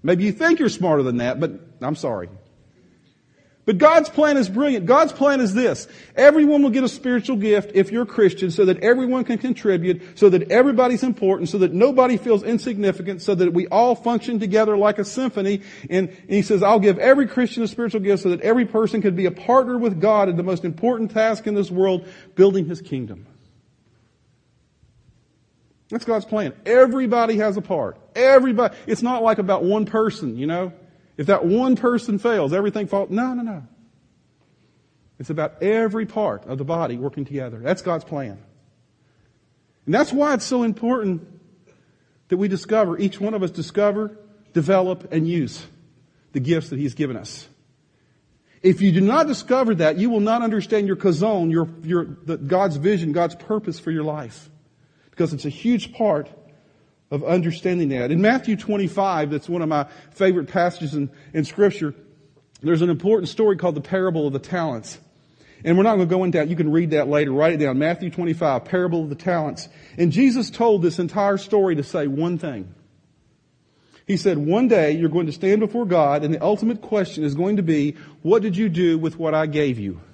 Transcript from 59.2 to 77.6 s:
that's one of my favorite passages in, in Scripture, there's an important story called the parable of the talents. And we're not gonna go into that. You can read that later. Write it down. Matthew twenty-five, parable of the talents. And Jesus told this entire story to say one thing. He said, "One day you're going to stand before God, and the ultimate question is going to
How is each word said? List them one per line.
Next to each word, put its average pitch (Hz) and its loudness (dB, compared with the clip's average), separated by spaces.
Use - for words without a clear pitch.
that's 147 -6
one 175 -4
of 160 -4
my 147 0
favorite 180 0
passages 175 -2
in, 143 -4
in 160 -2
Scripture, 170 0
there's 160 0
an 175 2
important 185 0
story 208 2
called 170 -2
the 147 -6
parable 180 -2
of 135 -4
the 135 -6
talents. 151 -8
And 170 4
we're 190 6
not 226 4
gonna 185 2
go 185 0
into 175 0
that. 151 0
You 175 -2
can 156 0
read 165 0
that 147 2
later. 147 0
Write 156 2
it 156 -4
down. 135 0
Matthew 170 -2
twenty-five, 165 -2
parable 175 -2
of 151 -8
the 143 -8
talents. 160 -6
And 165 2
Jesus 240 2
told 220 2
this 165 0
entire 196 0
story 190 0
to 143 -4
say 147 -4
one 160 -2
thing. 110 -10
He 196 -2
said, 180 0
"One 190 0
day 170 4
you're 165 0
going 170 0
to 147 -6
stand 202 0
before 226 -2
God, 151 2
and 151 -2
the 151 -4
ultimate 214 -2
question 170 -4
is 143 -2
going 196 0
to 196 -2